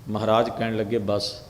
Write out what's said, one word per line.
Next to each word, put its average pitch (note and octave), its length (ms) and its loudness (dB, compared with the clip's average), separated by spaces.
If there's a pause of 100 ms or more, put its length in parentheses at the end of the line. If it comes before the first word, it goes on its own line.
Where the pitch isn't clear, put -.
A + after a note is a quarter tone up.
ਮਹਾਰਾਜ A2 400 2
ਕਹਿਣ A2+ 280 -4
ਲੱਗੇ, A2 200 0
ਬਸ, G#2 380 -2 (140)